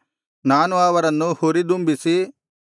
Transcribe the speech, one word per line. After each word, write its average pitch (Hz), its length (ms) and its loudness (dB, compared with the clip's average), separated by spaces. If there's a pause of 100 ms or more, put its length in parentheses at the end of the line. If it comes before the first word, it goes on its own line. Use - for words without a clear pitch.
(460)
ನಾನು 160 300 2
ಅವರನ್ನು 170 560 0
ಹುರಿದುಂಬಿಸಿ, 165 840 -2 (580)